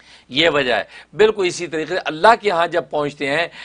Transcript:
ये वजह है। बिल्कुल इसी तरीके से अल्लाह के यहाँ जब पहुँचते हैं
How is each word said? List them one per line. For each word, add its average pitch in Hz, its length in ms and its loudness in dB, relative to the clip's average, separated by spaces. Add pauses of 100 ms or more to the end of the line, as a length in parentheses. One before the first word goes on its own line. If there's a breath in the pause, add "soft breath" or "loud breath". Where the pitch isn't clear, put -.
(300 soft breath)
ये 147 180 2
वजह 135 280 0
है। 92 120 -4 (260 loud breath)
बिल्कुल 202 320 2
इसी 175 200 -6
तरीके 156 260 -6
से 185 60 -2
अल्लाह 170 380 4
के 208 120 -4
यहाँ 170 200 0
जब 165 220 -4
पहुँचते 147 360 -4
हैं 156 240 -2 (140 loud breath)